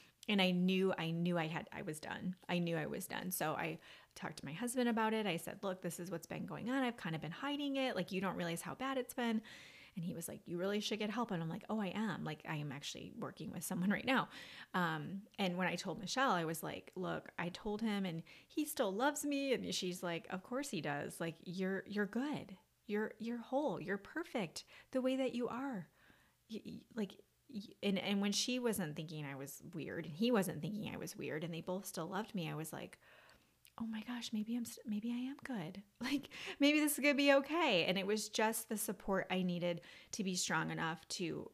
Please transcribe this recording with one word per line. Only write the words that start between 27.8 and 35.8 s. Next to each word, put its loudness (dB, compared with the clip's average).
and, 4
and 2
when 4
she 2
wasn't 2
thinking -4
I -6
was -8
weird -4
and -8
he 4
wasn't 4
thinking -2
I -6
was -6
weird -4
and -4
they -4
both -4
still -4
loved -4
me, -2
I -4
was -4
like, -10
"Oh -2
my -2
gosh, -4
maybe 0
I'm 0
st-, -10
maybe 0
I 0
am -6
good. -4